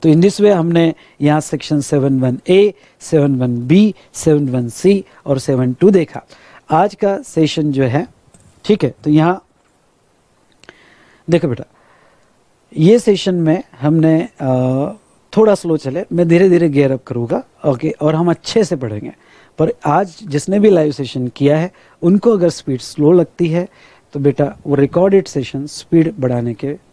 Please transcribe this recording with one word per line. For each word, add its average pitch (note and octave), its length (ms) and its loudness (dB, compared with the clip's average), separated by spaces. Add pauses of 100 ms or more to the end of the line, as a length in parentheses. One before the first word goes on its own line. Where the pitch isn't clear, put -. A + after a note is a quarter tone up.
तो E3 60 2
in D3+ 80 6
this F#3 240 2
way G#3 100 4
हमने E3+ 440 2 (260)
यहाँ D3 200 2
सेक्शन D3 400 -4
सेवन C3+ 400 0
वन B2+ 280 -2
ए, G3 260 4 (260)
सेवन C#3+ 340 0
वन B2 320 -4
बी, F#3+ 280 4 (200)
सेवन D3 340 0
वन B2 200 -4
सी F#3+ 360 0 (220)
और C#3 120 -2
सेवन B2+ 340 -2
टू F3 180 4
देखा। F3+ 320 -4 (480)
आज F3 240 0
का G3 280 -4
सेशन D#3 500 -2
जो C3+ 100 -2
है, C3+ 260 -2 (560)
ठीक G#3 200 0
है, B2+ 100 -2 (100)
तो D3+ 60 -2
यहाँ D#3 340 2 (1900)
देखो E3 180 0
बेटा, A#2+ 160 -8 (1120)
ये F#3 220 4
सेशन G3 360 0
में E3+ 280 0 (180)
हमने, D#3+ 480 2 (120)
अ, C3+ 80 -4 (880)
थोड़ा G#3+ 180 4
स्लो E3 220 -4
चले, D3+ 360 -6
मैं E3+ 160 0
धीरे F3 200 4
धीरे E3+ 200 2
गियर C#3 240 2
अप B2+ 120 -6
करूँगा, A#2+ 400 -6 (220)
ओके, C#3+ 240 -2
और D3+ 240 -2
हम E3+ 160 0
अच्छे - 340 -2
से F3 120 -6
पढ़ेंगे। G#2+ 360 -8 (460)
पर - 140 0 (140)
आज E3 360 -2
जिसने F#3+ 380 -4
भी G#3 100 6
लाइव D#3 220 2
सेशन B2+ 360 -6
किया C#3+ 300 0
है F3 140 -4 (300)
उनको G3+ 300 2
अगर F3 160 2
स्पीड C3+ 320 -6
स्लो D3+ 320 0
लगती F3 360 0
है F3 200 -4 (440)
तो D3 80 -8
बेटा C#3 360 -2 (100)
वो C#3+ 80 -2
रिकॉर्डेड F3 520 0
सेशन C#3 400 -8
स्पीड E3 540 -2
बढ़ाने A#2+ 340 -4
के C#3+ 220 -10 (160)